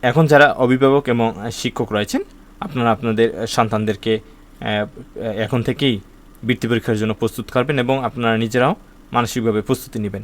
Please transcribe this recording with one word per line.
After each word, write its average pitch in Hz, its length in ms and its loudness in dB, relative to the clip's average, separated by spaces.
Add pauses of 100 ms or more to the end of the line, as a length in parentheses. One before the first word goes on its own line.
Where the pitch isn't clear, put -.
এখন 127 260 4
যারা 143 240 8
অভিভাবক 131 580 2
এবং 117 240 2 (180)
শিক্ষক 117 400 -6
রয়েছেন, 107 300 -2 (380)
আপনারা 120 320 0
আপনাদের 113 560 0
সন্তানদেরকে, 107 680 -2
আহ, - 1040 -8
এখন 110 420 -2
থেকেই 127 360 0 (440)
বৃত্তি 117 240 -2
পরীক্ষার 113 300 0
জন্য 110 160 -2
প্রস্তুত 110 380 -4
করবেন 131 280 0
এবং 127 260 0
আপনারা 113 320 0
নিজেরাও 123 380 2 (380)
মানসিকভাবে 113 480 0
প্রস্তুতি - 380 -4
নেবেন। 101 240 -6